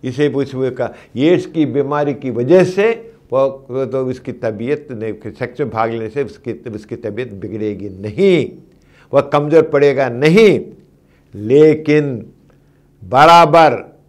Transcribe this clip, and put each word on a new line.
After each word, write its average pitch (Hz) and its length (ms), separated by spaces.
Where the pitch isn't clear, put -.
इसे 131 260
पूछे 131 420
का 123 220
एड्स 175 280
की 156 200
बीमारी 143 480
की 131 160
वजह 131 340
से 202 500
वो, 135 380
वो 131 140
तो 131 200
उसकी 127 260
तबीयत 120 600
नहीं, 110 400
सेक्स - 280
में 139 100
भाग 110 220
लेने 113 180
से 139 140
उसकी, 120 460
उसकी 107 260
तबीयत 110 380
बिगड़ेगी 104 560
नहीं, 107 640
वह 139 80
कमज़ोर 147 420
पड़ेगा 139 460
नहीं, 156 500
लेकिन 147 960
बराबर 151 1040